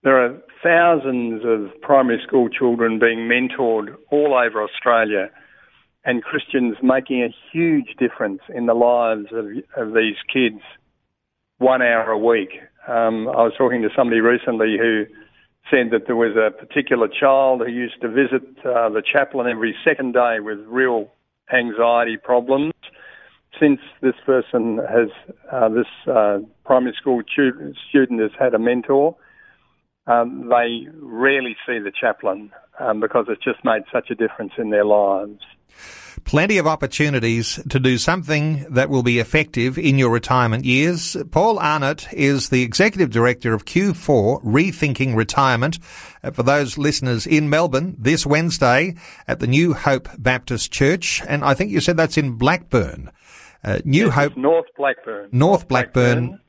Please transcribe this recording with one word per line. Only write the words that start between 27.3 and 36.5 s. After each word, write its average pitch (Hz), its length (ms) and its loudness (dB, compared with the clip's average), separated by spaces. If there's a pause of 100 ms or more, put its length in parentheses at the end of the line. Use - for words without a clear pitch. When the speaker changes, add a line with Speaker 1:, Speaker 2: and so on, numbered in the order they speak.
Speaker 1:
student 123 320 2
has 107 180 0
had 127 140 2
a 110 60 2
mentor, 131 580 0 (880)
um, 120 440 -2
they 120 360 0 (140)
rarely 127 560 -2 (100)
see 120 120 -4
the 101 200 -8
chaplain, 104 520 -4 (280)
um, 110 220 -2
because 107 300 0
it's - 120 -6
just - 220 -6
made 110 260 0
such 123 200 -4
a 135 40 -6
difference 110 440 -6
in 113 100 -6
their 104 160 2
lives. 104 560 0 (840)
Speaker 2:
Plenty 190 320 2